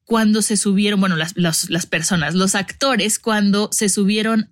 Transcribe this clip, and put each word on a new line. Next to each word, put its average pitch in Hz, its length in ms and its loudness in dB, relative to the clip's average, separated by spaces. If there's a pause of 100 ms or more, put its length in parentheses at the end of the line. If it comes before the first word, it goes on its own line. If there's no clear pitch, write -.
cuando 220 380 2
se 208 140 0
subieron, 202 440 0
bueno, 185 160 2
las, 160 200 -4
las, 170 340 -2
las 165 160 -2
personas, 165 480 -2
los 190 200 0
actores 214 640 -2
cuando 208 540 0
se 214 160 0
subieron 214 640 0